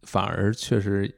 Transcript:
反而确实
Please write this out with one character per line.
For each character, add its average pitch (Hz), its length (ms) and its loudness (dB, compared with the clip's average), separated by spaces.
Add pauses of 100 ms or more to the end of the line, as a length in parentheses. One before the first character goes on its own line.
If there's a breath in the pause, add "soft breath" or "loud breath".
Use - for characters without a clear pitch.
反 95 220 0
而 98 280 0
确 - 260 0
实 101 380 0